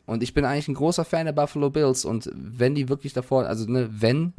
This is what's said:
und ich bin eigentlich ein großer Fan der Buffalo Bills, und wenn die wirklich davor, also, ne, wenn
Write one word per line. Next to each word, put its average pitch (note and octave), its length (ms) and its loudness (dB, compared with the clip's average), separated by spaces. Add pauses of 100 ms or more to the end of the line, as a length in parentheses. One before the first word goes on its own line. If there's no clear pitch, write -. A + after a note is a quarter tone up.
und A2+ 180 -2
ich A#2+ 100 -6
bin C#3+ 120 2
eigentlich C#3+ 240 -2
ein C#3+ 40 0
großer E3 300 0
Fan D#3+ 220 0
der D#3 80 -2
Buffalo D3 360 2
Bills, C#3 360 2
und A2 280 -4
wenn A#2+ 420 0
die C#3 120 -2
wirklich C#3 260 -4
davor, B2+ 320 0
also, A2 240 -4
ne, B2 220 0
wenn B2 480 2